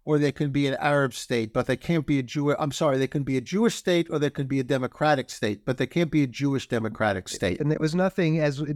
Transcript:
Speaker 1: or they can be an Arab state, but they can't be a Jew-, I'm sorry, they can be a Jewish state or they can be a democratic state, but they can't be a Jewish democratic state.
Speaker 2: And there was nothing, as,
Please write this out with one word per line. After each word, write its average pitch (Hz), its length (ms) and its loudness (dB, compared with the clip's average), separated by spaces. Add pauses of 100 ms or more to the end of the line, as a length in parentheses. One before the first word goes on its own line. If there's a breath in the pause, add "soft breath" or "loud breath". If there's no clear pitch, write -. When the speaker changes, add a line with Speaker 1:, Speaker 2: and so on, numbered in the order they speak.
Speaker 1:
or 151 140 2
they 143 120 2
can 143 200 -2
be 143 160 2
an 135 80 0
Arab 143 380 2
state, 113 380 -4
but 127 140 0
they 127 100 0
can't 165 300 -2
be 143 140 2
a 131 40 0
Jew-, 143 340 0
I'm 147 140 -2
sorry, 139 260 2
they 135 100 0
can 143 160 -2
be 131 140 0
a 127 40 -2
Jewish 208 340 0
state 175 340 0
or 156 100 -2
they 147 100 0
can 139 180 -6
be 135 120 0
a 131 40 0
democratic 131 680 0
state, - 360 -4
but 127 120 -2
they 131 100 0
can't 170 240 0
be 151 120 4
a 131 40 0
Jewish 135 400 -2
democratic 107 600 -2
state. - 320 -2
Speaker 2:
And 147 100 0
there 151 100 2
was 156 160 0
nothing, 180 440 2
as, 147 240 0 (120)